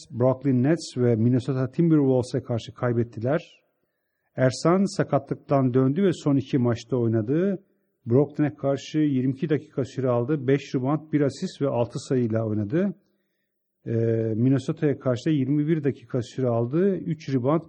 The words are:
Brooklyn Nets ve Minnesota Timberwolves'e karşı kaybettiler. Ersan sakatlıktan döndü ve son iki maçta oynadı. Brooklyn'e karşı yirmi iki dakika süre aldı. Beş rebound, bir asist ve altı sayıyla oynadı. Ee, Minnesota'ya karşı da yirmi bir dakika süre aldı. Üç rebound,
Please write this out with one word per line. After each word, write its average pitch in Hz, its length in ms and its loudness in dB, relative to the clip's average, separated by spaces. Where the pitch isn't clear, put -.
Brooklyn 127 520 2
Nets 156 340 -2
ve 120 200 2
Minnesota 127 540 0
Timberwolves'e 135 720 2
karşı - 320 -6
kaybettiler. 120 920 -4
Ersan 160 600 2
sakatlıktan 139 800 0
döndü 131 280 2
ve 190 100 4
son 143 240 0
iki 135 220 0
maçta 120 380 0
oynadı. 123 640 0
Brooklyn'e 147 480 2
karşı 139 440 -2
yirmi 139 340 2
iki 147 160 -4
dakika 151 360 -2
süre 131 240 -4
aldı. 123 380 0
Beş 139 280 0
rebound, 139 380 -2
bir 147 80 2
asist 143 420 -2
ve 139 60 0
altı 120 300 -2
sayıyla 113 480 -2
oynadı. 107 480 -2
Ee, 120 60 -4
Minnesota'ya 131 640 0
karşı 123 280 -2
da 165 40 0
yirmi 147 360 0
bir 156 180 -2
dakika 123 380 -4
süre 127 260 -4
aldı. 139 480 0
Üç 156 380 -6
rebound, 139 340 0